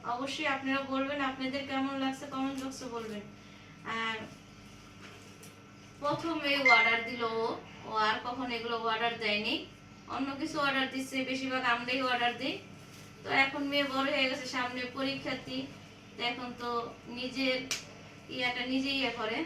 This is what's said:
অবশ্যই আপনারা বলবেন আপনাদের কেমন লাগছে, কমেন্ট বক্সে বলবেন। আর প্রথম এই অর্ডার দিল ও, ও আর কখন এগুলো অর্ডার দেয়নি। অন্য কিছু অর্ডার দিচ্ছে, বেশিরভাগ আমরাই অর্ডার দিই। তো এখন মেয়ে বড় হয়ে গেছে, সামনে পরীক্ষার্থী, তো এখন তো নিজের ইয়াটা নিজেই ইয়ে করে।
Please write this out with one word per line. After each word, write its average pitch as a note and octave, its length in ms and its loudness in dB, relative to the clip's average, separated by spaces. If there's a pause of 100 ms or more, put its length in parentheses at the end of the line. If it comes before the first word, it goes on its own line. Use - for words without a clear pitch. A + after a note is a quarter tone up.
অবশ্যই C4+ 420 -2
আপনারা C4+ 360 2
বলবেন C4+ 400 0
আপনাদের C4+ 460 0
কেমন C4+ 320 0
লাগছে, C4+ 260 0
কমেন্ট C4+ 400 -2
বক্সে C4 200 -6
বলবেন। A3 360 -4 (640)
আর A3+ 320 -2 (1800)
প্রথম D4 420 2
এই C#4+ 160 4
অর্ডার A#3 480 8
দিল A#3 180 -2
ও, A3+ 340 0 (280)
ও A3 100 -4
আর B3+ 280 6
কখন B3 280 -2
এগুলো A#3 260 -2
অর্ডার A3+ 420 2
দেয়নি। A3 460 0 (420)
অন্য C#4 320 -2
কিছু D4+ 200 0
অর্ডার C4+ 320 4
দিচ্ছে, C4 320 0
বেশিরভাগ C4 400 0
আমরাই B3 380 2
অর্ডার A#3+ 360 2
দিই। D#4 200 -2 (680)
তো - 60 -6
এখন C4+ 340 4
মেয়ে C#4+ 200 4
বড় C4+ 280 2
হয়ে C4+ 180 4
গেছে, B3+ 160 -2
সামনে B3+ 360 -2 (120)
পরীক্ষার্থী, C4+ 680 -2 (560)
তো A#3+ 60 -2
এখন B3 360 -2
তো A#3 340 -2 (140)
নিজের B3+ 540 0 (680)
ইয়াটা B3+ 360 0
নিজেই C4+ 320 2
ইয়ে B3+ 140 2
করে। A#3 340 0